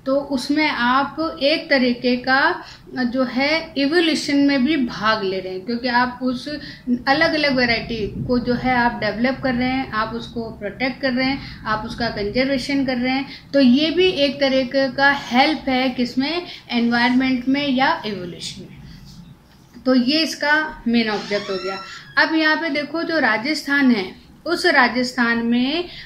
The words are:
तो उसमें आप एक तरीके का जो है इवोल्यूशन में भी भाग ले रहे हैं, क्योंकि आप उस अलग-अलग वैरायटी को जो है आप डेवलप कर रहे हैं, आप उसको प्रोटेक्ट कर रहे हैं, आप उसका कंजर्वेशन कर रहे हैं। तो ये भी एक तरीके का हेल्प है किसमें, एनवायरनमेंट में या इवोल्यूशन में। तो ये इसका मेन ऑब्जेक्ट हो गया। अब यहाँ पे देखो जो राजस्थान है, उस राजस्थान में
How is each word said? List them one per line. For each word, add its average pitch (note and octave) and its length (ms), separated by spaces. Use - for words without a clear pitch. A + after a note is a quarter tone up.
तो C4+ 100
उसमें C#4+ 540
आप C#4 720
एक D#4+ 280
तरीके B3 460
का C4+ 480
जो B3+ 260
है C#4 540
इवोल्यूशन D4+ 600
में C#4 280
भी D#4 120
भाग G#3+ 460
ले F#3+ 160
रहे F#3 140
हैं, F#3 120
क्योंकि A#3+ 220
आप B3 340
उस B3+ 260
अलग-अलग D4+ 480
वैरायटी A3+ 680
को B3 140
जो B3 140
है B3 220
आप A#3+ 280
डेवलप A#3 400
कर B3 100
रहे B3 160
हैं, C4 220
आप A3 240
उसको A3+ 340
प्रोटेक्ट A3 520
कर C4 120
रहे C4 140
हैं, - 380
आप A3 200
उसका A3+ 240
कंजर्वेशन C4 760
कर B3+ 120
रहे B3+ 160
हैं। - 400
तो C#4 60
ये C#4 320
भी F4+ 160
एक C#4+ 320
तरीके C4 520
का C#4 200
हेल्प C4+ 580
है C4 200
किसमें, C4+ 560
एनवायरनमेंट B3 760
में C#4+ 200
या C#4 380
इवोल्यूशन F3+ 560
में। - 140
तो B3+ 100
ये B3+ 240
इसका D#4 680
मेन A#3 220
ऑब्जेक्ट G3+ 400
हो F#3+ 60
गया। F#3+ 220
अब D4+ 180
यहाँ D#4 200
पे D#4+ 140
देखो D4 340
जो D#4+ 160
राजस्थान C4+ 720
है, F#3+ 240
उस E4+ 200
राजस्थान A#3+ 800
में C4 400